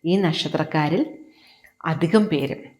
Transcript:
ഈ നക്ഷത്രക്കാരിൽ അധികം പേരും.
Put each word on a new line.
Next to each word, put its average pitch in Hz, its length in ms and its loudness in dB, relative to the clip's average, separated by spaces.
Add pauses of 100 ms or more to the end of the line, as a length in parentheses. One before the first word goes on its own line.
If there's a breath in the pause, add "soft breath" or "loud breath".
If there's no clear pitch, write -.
ഈ 175 120 2
നക്ഷത്രക്കാരിൽ 160 1040 0 (640 loud breath)
അധികം 175 400 2
പേരും. - 320 -2 (220)